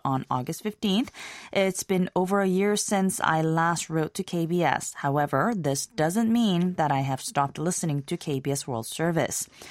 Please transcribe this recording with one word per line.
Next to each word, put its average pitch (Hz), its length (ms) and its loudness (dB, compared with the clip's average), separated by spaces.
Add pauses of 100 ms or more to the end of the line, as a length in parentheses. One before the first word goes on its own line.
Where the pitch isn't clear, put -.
on 135 260 -2
August 131 320 -4
fifteenth. 214 480 0 (420)
"It's 190 300 0
been 180 320 2
over 185 260 2
a 196 60 2
year 196 300 2
since 190 440 0
I 160 220 2
last 165 480 2
wrote 160 240 -2
to 190 80 -6
K 170 240 -2
B 175 160 2
S. - 320 0
However, 147 640 2
this 143 300 -2
doesn't 208 460 0
mean 180 420 2
that 151 180 0
I 135 80 2
have 135 200 -2
stopped - 380 -2
listening 151 460 -2
to 170 120 -4
K 143 220 -4
B 139 140 -2
S 139 140 -4
World 113 200 -4
Service. 160 640 -2 (220)